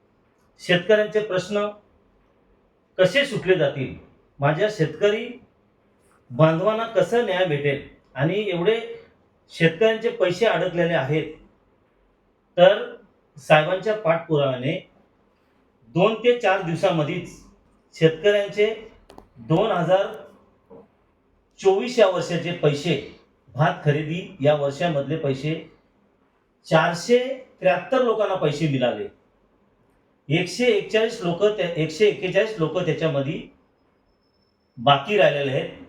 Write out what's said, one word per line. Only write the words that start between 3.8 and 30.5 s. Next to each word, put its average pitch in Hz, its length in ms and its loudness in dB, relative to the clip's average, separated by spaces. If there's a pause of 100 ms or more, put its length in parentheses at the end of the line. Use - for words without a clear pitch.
माझ्या 156 320 0
शेतकरी 208 560 -2 (1040)
बांधवांना 175 560 2
कसं 226 380 0
न्याय 185 200 0
भेटेल 143 420 -2 (280)
आणि 185 340 -2
एवढे 202 320 0 (680)
शेतकऱ्यांचे 220 600 2
पैसे 185 360 0
अडकलेले 170 480 0
आहेत, 147 400 -2 (1200)
तर 190 380 4 (420)
साहेबांच्या 185 580 2
पाठपुराव्याने 143 960 -2 (960)
दोन 202 280 2
ते 240 240 2
चार 196 220 0
दिवसामध्येच 165 680 -2 (640)
शेतकऱ्यांचे 208 1000 0 (460)
दोन 170 340 0
हजार 185 560 0 (1300)
चोवीस 208 400 2
या 196 80 8
वर्षाचे 170 440 -4
पैसे, - 680 -2 (280)
भात 175 380 -2
खरेदी 151 560 -2
या 147 140 4
वर्षामधले 139 600 -4
पैसे, 147 560 -6 (920)
चारशे 180 840 0 (120)
त्र्याहत्तर 185 440 0
लोकांना 208 320 0
पैसे 160 320 -2
मिळाले. 120 400 -2 (1200)
एकशे 180 360 -2